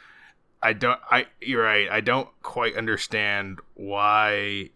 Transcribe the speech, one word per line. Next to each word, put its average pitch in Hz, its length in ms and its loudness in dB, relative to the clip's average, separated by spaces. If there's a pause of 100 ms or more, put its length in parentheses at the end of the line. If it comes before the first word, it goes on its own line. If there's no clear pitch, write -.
(640)
I 110 100 4
don't, 123 260 0 (100)
I, 123 160 4 (140)
you're 120 240 0
right. 104 260 2
I 107 100 0
don't 123 280 0 (160)
quite 117 320 -2
understand 101 840 -2 (160)
why, 101 1000 0